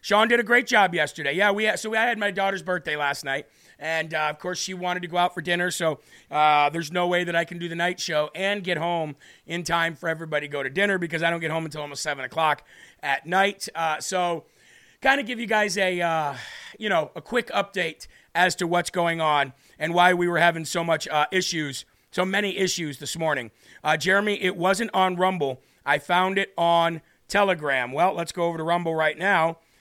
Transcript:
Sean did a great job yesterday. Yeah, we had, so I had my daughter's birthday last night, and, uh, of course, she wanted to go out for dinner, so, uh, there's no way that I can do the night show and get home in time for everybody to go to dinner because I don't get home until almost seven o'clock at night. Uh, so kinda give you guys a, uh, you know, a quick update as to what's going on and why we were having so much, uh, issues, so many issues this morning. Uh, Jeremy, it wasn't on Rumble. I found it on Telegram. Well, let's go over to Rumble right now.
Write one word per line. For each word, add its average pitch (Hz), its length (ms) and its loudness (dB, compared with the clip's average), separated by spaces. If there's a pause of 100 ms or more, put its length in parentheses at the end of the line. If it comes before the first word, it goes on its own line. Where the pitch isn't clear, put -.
Sean 214 240 4
did 240 120 4
a 233 40 0
great 240 220 2
job 196 300 4
yesterday. 147 380 -2
Yeah, 202 180 4
we 208 140 -2
had, 214 140 0
so 220 140 -6
I 220 40 -2
had 226 200 0
my 202 140 -2
daughter's 196 320 -2
birthday 165 320 -4
last 143 280 -2
night, 143 220 -4 (320)
and, 160 380 -4
uh, 151 160 0
of 151 80 -12
course, 180 180 -6
she 190 160 -6
wanted 180 300 -4
to 180 40 -8
go 170 100 -4
out 175 180 2
for 165 60 -8
dinner, 175 280 0
so, 160 300 -2 (320)
uh, 147 400 4
there's 160 200 -6
no 175 160 0
way 175 160 2
that 170 120 -4
I 170 100 2
can 175 140 -12
do 170 100 -6
the 165 60 -8
night 175 240 -2
show 151 340 -2
and 196 300 -4
get 170 160 -2
home 165 360 -2 (300)
in 170 180 -6
time 170 320 0
for 165 140 -6
everybody 156 380 -4
to 143 40 -18
go 143 120 -4
to 131 80 -4
dinner 190 260 2
because 165 240 -4
I 165 80 2
don't 170 100 -2
get 165 120 -4
home 160 140 -4
until 156 160 -10
almost 147 200 -10
seven 139 240 -4
o'clock 156 380 0 (400)
at 143 240 -2
night. 196 480 0
Uh, 160 240 -2
so 175 460 -2 (580)
kinda 269 180 4
give 226 180 -8
you 240 60 -6
guys 208 320 0
a, 185 240 0
uh, 160 340 0 (440)
you 214 100 -4
know, 165 260 2
a 160 60 -10
quick 233 280 -4
update 185 580 -4 (260)
as 175 220 4
to 180 100 -2
what's 175 240 0
going 170 320 0
on 147 320 2 (240)
and 160 160 -2
why 175 220 6
we 175 120 2
were 175 120 2
having 165 260 2
so 170 180 -2
much, 165 260 0
uh, 151 220 2
issues, 160 540 -4 (240)
so 185 160 -2
many 196 320 -2
issues 170 400 -2
this - 180 -10
morning. 147 360 -2 (320)
Uh, 156 140 2
Jeremy, 196 440 2
it 185 160 -2
wasn't 190 380 0
on 185 200 4
Rumble. 170 460 0 (240)
I 147 140 2
found 185 400 2
it 196 180 -4
on 170 460 2 (240)
Telegram. 151 640 0
Well, 160 220 2
let's 170 180 -6
go 175 140 -2
over 170 120 -2
to 160 60 -4
Rumble 165 320 0
right 156 200 2
now. 165 440 2 (220)